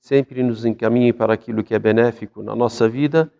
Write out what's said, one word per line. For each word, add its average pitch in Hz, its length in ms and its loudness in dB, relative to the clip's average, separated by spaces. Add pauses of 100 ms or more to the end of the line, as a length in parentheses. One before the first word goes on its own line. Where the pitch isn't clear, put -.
sempre 131 420 -2
nos 117 220 -2
encaminhe 117 480 2
para 113 200 0
aquilo 110 300 -4
que 113 120 -4
é 107 40 2
benéfico 110 640 0
na 107 120 -10
nossa 117 340 0
vida 147 500 0